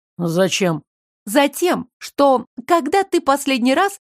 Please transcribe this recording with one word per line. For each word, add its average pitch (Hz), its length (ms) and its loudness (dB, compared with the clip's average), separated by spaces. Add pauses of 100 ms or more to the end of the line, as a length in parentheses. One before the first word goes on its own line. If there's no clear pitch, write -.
(180)
«Зачем?» 170 640 0 (420)
«Затем, 277 720 -2
что 269 480 0 (220)
когда 339 360 0
ты 359 160 -2
последний 269 540 0
раз 381 260 -2 (180)